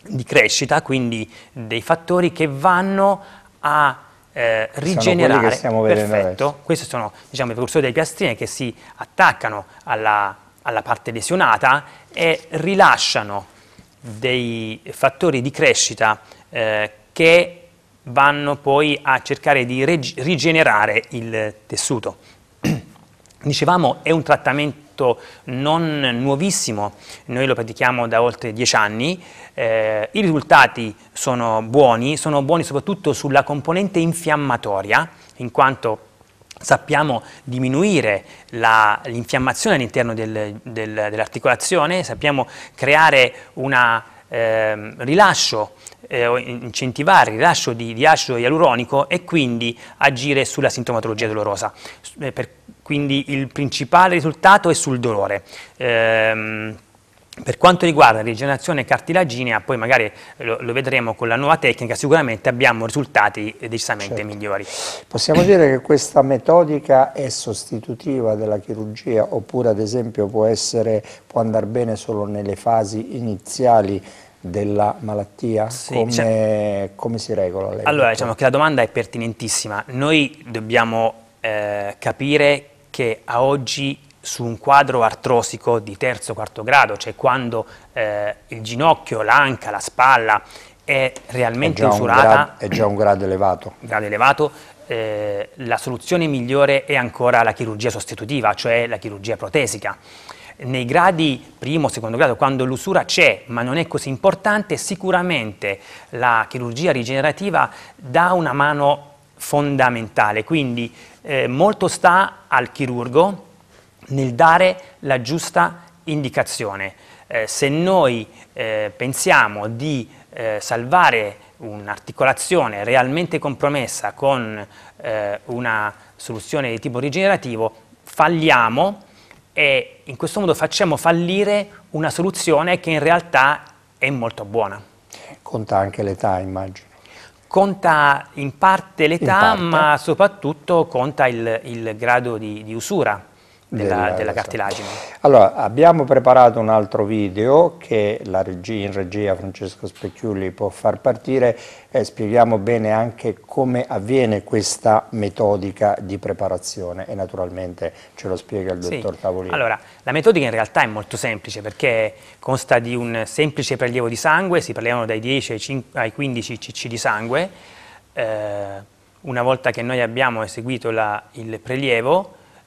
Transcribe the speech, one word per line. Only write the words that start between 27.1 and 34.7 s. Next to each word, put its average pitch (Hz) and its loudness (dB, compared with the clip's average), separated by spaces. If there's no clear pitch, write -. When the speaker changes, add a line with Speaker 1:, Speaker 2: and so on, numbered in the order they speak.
Speaker 1:
noi 127 -4
lo - 2
pratichiamo 120 -2
da 113 2
oltre 120 -2
dieci 120 0
anni, 117 0
eh, 110 -2
i 208 -2
risultati 139 4
sono 117 -2
buoni, 127 4
sono 143 -2
buoni 156 0
soprattutto 143 -4
sulla 139 0
componente 170 -2
infiammatoria, 143 0